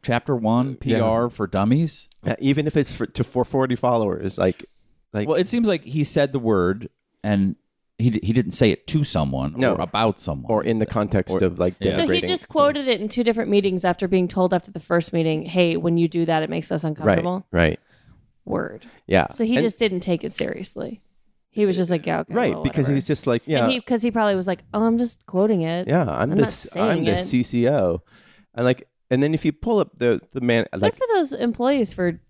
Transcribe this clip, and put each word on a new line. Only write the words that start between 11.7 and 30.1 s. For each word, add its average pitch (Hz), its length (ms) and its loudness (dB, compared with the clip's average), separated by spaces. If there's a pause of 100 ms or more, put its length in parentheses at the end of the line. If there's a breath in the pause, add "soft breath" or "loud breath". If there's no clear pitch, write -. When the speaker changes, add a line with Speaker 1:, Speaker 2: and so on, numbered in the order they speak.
Speaker 1:
Yeah. 98 120 0
Speaker 3:
So - 100 0
he 320 60 2
Speaker 2:
denigrating 180 200 0
Speaker 3:
just - 240 -4
Speaker 2:
someone. 294 220 2
Speaker 3:
quoted 277 140 -4
it 220 140 0
in 214 60 -4
two 240 160 -2
different 220 280 0
meetings 190 340 2
after 180 220 0
being 180 200 2
told 180 260 0
after - 180 -2
the 165 80 -12
first 170 340 -2
meeting, 160 300 0
"Hey, 170 340 2
when 170 200 2
you 170 100 4
do 165 180 0
that, 160 180 0
it 156 60 -6
makes 165 220 -6
us 160 120 -4
uncomfortable." 156 680 0
Speaker 2:
Right, 85 180 2
right. 80 100 -4 (680 soft breath)
Speaker 3:
Word. - 400 -8 (220 loud breath)
Speaker 2:
Yeah. 92 240 2
Speaker 3:
So 226 140 -4
he 233 100 0
Speaker 2:
And - 80 2
Speaker 3:
just 220 160 -2
didn't 185 220 -2
take 175 220 -2
it - 100 -8
seriously. - 680 -8 (480)
He 208 160 0
was 185 120 0
just 180 140 0
like, 170 140 -2
"Yeah, 160 160 -2
okay, 165 120 -10
Speaker 2:
Right, 208 220 0
Speaker 3:
well, 156 80 -10
Speaker 2:
because 135 220 0
Speaker 3:
whatever." 139 100 0
Speaker 2:
he's 135 120 -2
just 147 200 -2
like, 120 180 0
yeah. 139 200 0
Speaker 3:
And 262 60 2
he, 254 80 0
'cause 226 220 -2
he 240 100 0
probably 208 240 0
was 185 120 -4
like, 180 160 -4 (100)
"Oh, 214 100 0
I'm 226 140 2
just 240 300 -4
quoting 196 340 2
it. 170 260 -4
Speaker 2:
Yeah, 165 140 2
I'm 120 80 0
Speaker 3:
I'm 78 220 -2
Speaker 2:
the 156 60 -2
Speaker 3:
not 143 100 4
Speaker 2:
s-, - 280 -8
I'm 190 180 0
Speaker 3:
saying 165 120 -2
Speaker 2:
the 107 80 2
Speaker 3:
it." 90 100 0
Speaker 2:
C 123 200 0
C 120 260 0
O. 95 320 2 (540 soft breath)
And, 120 100 2
like, 123 220 0 (240)
and 127 100 2
then 151 140 2
if 156 100 -4
you 151 60 4
pull 220 280 0
up - 180 -2
the, 120 220 2 (140)